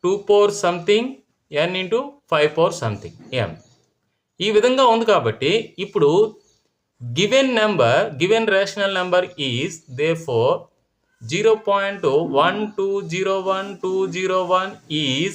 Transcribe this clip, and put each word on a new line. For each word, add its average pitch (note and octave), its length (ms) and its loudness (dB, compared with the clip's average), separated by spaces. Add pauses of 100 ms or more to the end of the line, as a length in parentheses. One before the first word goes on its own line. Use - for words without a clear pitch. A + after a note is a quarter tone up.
two F#3 120 0 (140)
power G3+ 220 6
something F#3+ 540 0 (460)
n E3 300 0
into F#3+ 180 -2 (320)
five D3+ 240 2
power E3 260 2
something G#2 320 -8 (340)
m. D#2 40 -10 (880)
ఈ F#3 160 -2
విధంగా B3+ 280 4 (100)
ఉంది A3+ 180 0
కాబట్టి C3 400 0 (340)
ఇప్పుడు D#3+ 240 2 (920)
given G3 460 0 (120)
number, D#3 360 2 (260)
given A3 220 2 (120)
rational G3 440 0
number F3+ 220 2 (300)
is C#3 200 -4 (280)
therefore D3+ 540 0 (680)
zero F#3+ 320 0 (140)
point G3 360 -2 (420)
one G3 140 0 (180)
two G3 160 -2 (200)
zero F#3+ 220 -2 (200)
one G3 120 -8 (140)
two F#3 180 -4 (160)
zero F#3 240 -2 (200)
one F#3+ 120 -6 (300)
is D3 340 -2